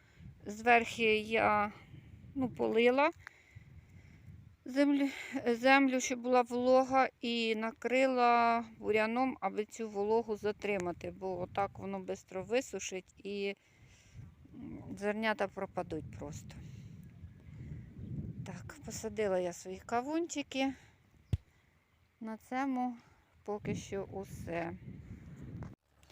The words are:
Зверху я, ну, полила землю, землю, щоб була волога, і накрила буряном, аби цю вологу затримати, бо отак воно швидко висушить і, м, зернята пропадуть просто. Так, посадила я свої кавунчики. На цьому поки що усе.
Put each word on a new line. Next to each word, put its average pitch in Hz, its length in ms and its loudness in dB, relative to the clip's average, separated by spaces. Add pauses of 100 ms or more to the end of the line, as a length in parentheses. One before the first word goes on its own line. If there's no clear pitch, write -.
(460)
Зверху 233 560 2
я, 214 680 4 (640)
ну, 262 140 0
полила 240 640 4 (1500)
землю, 277 440 4 (380)
землю, 254 520 6
щоб 247 200 -2
була 247 220 6
волога, 254 680 4 (120)
і 233 340 0
накрила 240 1120 4 (120)
буряном, 220 640 2
аби 196 240 -2
цю 226 240 -8
вологу 214 460 0
затримати, 202 760 -2
бо 185 300 -6
отак 196 380 -4
воно 190 260 -8
швидко 185 380 -8
висушить 208 800 -4
і, 196 320 -4 (1000)
м, - 300 -14 (140)
зернята 208 500 0
пропадуть 180 720 -6
просто. - 360 -12 (1900)
Так, - 300 -12 (100)
посадила 208 540 -2
я 175 140 -2
свої 185 320 -12
кавунчики. 269 880 -2 (1500)
На 220 180 -10 (120)
цьому 254 460 -2 (480)
поки - 320 -4
що 98 280 -6
усе. 170 720 -8 (1400)